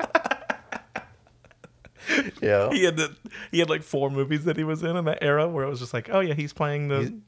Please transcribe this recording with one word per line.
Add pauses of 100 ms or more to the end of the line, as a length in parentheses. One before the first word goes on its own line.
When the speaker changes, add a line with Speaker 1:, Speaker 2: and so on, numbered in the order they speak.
(2500)
Speaker 1:
Yeah.
Speaker 2:
He
had
the, (340)
he
had,
like,
four
movies
that
he
was
in,
in
that
era
where
it
was
just
like,
"Oh,
yeah,
he's
playing
the
Speaker 1:
He's (180)